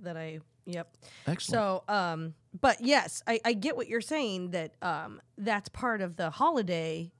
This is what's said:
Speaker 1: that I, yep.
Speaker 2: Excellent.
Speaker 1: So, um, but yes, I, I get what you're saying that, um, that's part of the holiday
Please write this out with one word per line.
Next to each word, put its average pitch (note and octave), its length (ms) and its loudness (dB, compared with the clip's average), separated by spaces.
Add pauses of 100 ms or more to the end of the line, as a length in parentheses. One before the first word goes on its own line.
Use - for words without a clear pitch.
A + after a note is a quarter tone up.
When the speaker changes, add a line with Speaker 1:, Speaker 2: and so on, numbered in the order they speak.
Speaker 1:
that F3 180 -8
I, D#3+ 220 -8 (260)
yep. E3+ 280 -8 (320)
Speaker 2:
Excellent. F#3+ 640 0
Speaker 1:
So, G#3 60 2
um, E3 400 0 (260)
but B3+ 220 6
yes, C4 440 2
I, A#3 180 2
I A#3 100 4
get G#3+ 220 0
what B3 120 -4
you're A#3 140 0
saying G3+ 480 -2
that, E3 320 -4
um, E3 400 -4 (160)
that's G#3 320 0
part A3+ 320 0
of F3 140 -4
the E3+ 120 0
holiday E3+ 920 0